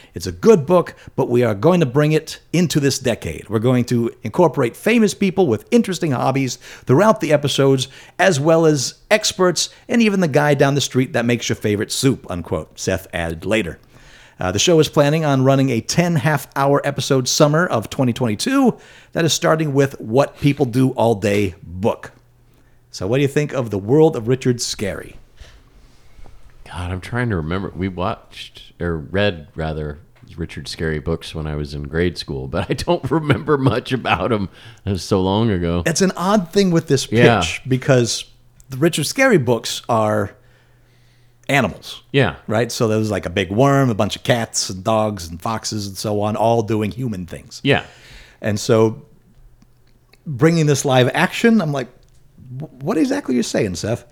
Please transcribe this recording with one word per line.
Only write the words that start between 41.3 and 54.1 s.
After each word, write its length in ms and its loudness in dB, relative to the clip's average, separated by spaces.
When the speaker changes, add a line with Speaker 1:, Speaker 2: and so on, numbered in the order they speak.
Speaker 1:
animals. 540 -2
Speaker 2:
Yeah. 240 2
Speaker 1:
Right? 240 0
So 160 0
there 120 0
was, 120 0
like, 140 -2
a 40 -6
big 220 -2
worm, 380 2
a 60 -2
bunch 200 -2
of 80 -12
cats 460 -2
and 120 -10
dogs 460 -2
and 140 -12
foxes 460 -6
and 100 -14
so 240 -4
on, 160 -2
all 240 2
doing 300 -2
human 340 -8
things. 400 -16
Speaker 2:
Yeah. 200 2
Speaker 1:
And 180 -4
so 480 2
bringing 420 2
this 180 2
live 280 4
action, 480 2
I'm 120 -2
like, 160 -6
"Wh-, 260 -16
what 140 -2
exactly 380 0
are 20 2
you 60 2
saying, 320 -2
Seth?" 360 -4